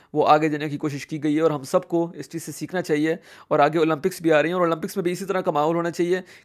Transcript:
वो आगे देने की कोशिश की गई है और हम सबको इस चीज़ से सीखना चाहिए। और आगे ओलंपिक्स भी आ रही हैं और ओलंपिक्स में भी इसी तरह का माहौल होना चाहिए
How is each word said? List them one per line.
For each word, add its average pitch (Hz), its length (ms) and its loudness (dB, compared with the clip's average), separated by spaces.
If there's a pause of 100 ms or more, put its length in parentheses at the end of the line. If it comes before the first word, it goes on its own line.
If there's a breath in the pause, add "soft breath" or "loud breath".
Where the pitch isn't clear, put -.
(160 soft breath)
वो 151 60 2
आगे 151 280 4
देने 147 200 -4
की 143 80 -6
कोशिश 143 280 -6
की 156 140 -8
गई 147 160 0
है 151 60 2
और 160 100 4
हम 143 120 -4
सबको 170 520 -2
इस 147 160 -14
चीज़ 165 100 -8
से 160 100 -12
सीखना 170 300 -6
चाहिए। 160 380 0 (320 soft breath)
और 151 100 4
आगे 156 180 4
ओलंपिक्स 160 420 0
भी 160 80 0
आ 151 100 6
रही 156 120 0
हैं 185 80 -2
और 175 80 2
ओलंपिक्स 165 300 -4
में 196 60 -4
भी 175 80 -2
इसी 180 140 -8
तरह 180 160 -2
का 180 100 -2
माहौल 156 240 0
होना 170 140 0
चाहिए 180 340 0 (220 soft breath)